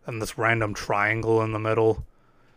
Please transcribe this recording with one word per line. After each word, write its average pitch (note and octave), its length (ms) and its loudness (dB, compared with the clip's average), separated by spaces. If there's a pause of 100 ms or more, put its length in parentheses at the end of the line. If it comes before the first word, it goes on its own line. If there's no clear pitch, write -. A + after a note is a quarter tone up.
and A#2 140 -8
this G#2 160 -8
random A2+ 380 0
triangle A2 680 0
in A2 100 -2
the G#2+ 80 -4
middle. A2 440 2 (520)